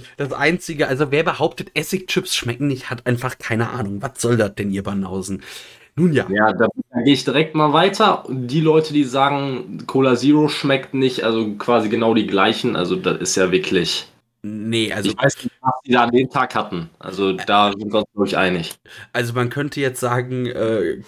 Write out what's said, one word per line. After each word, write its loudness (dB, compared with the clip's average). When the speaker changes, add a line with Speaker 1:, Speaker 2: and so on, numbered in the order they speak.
Speaker 1:
das -6
Einzige, -2
also, 0
wer 2
behauptet, -4
Essigchips -4
schmecken -4
nicht, -6
hat -8
einfach -2
keine -2
Ahnung. -6
Was -8
soll 2
das 2
denn, -4
ihr -4
Banausen? -6
Nun 4
ja. 0
Speaker 2:
Ja, 2
da, 2
da -2
geh 6
ich 0
direkt 0
mal 4
weiter. 2
Die -2
Leute, 4
die 4
sagen, -2
Cola 4
Zero 4
schmeckt -2
nicht, 0
also 0
quasi 2
genau 2
die 2
gleichen, 2
also, 0
das 0
ist -4
ja 2
wirklich 0
Speaker 1:
Nee, -4
also -2
Speaker 2:
ich -6
weiß 0
nicht, -10
was -2
die -4
da 6
an -2
dem 2
Tag -2
hatten. -6
Also, -2
da 2
sind -8
wir 2
uns, -2
glaub 0
ich, -2
einig. 0
Speaker 1:
Also, -2
man -2
könnte -6
jetzt -2
sagen, -2
äh, -2